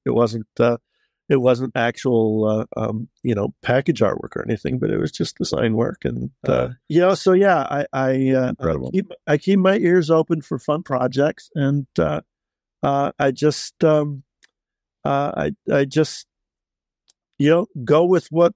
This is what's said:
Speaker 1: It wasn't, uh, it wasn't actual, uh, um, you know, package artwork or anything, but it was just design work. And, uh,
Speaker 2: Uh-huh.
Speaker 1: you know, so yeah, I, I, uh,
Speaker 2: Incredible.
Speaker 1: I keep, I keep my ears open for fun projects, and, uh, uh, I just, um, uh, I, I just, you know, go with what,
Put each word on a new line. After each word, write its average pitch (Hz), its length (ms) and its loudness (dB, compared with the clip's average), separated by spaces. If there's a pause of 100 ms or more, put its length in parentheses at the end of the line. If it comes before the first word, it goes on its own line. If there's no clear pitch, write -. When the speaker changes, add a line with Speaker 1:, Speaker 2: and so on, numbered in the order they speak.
Speaker 1:
It 131 60 -2
wasn't, 117 380 0 (100)
uh, 120 200 2 (500)
it 135 120 2
wasn't 127 360 0
actual, 113 680 0
uh, 107 360 -2
um, 110 280 -6 (140)
you 113 140 -2
know, 107 260 -4
package 131 380 0
artwork - 340 -2
or - 100 -6
anything, 123 360 -4
but - 100 -2
it - 80 -2
was - 140 -4
just - 260 -6
design 113 360 -2
work. 120 300 -4
And, 123 260 -6 (180)
uh, 131 40 2
Speaker 2:
Uh-huh. 123 200 0 (160)
Speaker 1:
you 156 140 0
know, 185 120 4
so 190 200 2
yeah, 190 260 4 (100)
I, 143 220 -4
I, 131 380 0
uh, 131 180 2
Speaker 2:
Incredible. 127 400 -4
Speaker 1:
I - 20 -12
keep, 196 220 -4 (160)
I 147 100 2
keep 196 220 2
my 190 160 4
ears 170 340 2
open 160 320 2
for - 160 -8
fun 151 240 -4
projects, 131 720 -2
and, 143 320 0 (140)
uh, - 220 -2 (600)
uh, 139 340 0
I 139 140 0
just, - 540 -2
um, 147 400 2 (800)
uh, 143 320 0
I, - 360 -4
I 143 120 2
just, 147 420 -2 (1120)
you 147 120 4
know, 180 160 4 (180)
go 151 220 4
with 180 260 2
what, 170 240 4